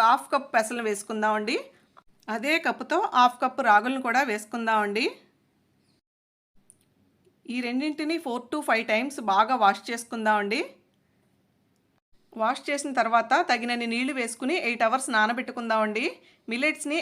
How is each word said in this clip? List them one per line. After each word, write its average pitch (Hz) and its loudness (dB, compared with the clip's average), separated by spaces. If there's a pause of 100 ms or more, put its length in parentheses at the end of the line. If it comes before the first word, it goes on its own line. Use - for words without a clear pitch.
హాఫ్ 269 4
కప్ 277 0
పెసలు 233 0
వేసుకుందామండి. 214 -2 (800)
అదే 262 0 (120)
కప్పుతో 262 -2 (180)
హాఫ్ 247 4
కప్ 254 -2
రాగులను 233 4
కూడా 247 4
వేసుకుందామండి. 214 -2 (2500)
ఈ 247 -6 (100)
రెండింటిని 302 -2
four 247 -4 (120)
to 302 -2 (100)
five 233 0
times 247 -2 (180)
బాగా 220 4
వాష్ 202 4
చేసుకుందామండి. 220 -2 (1800)
వాష్ 240 0
చేసిన 285 -4
తర్వాత 226 2 (160)
తగినన్ని 240 -2
నీళ్లు 254 -2
వేసుకుని 254 -4 (100)
ఎయిట్ 233 0
అవర్స్ 262 0
నానబెట్టుకుందామండి. 226 0 (460)
మిల్లెట్స్ని 294 -2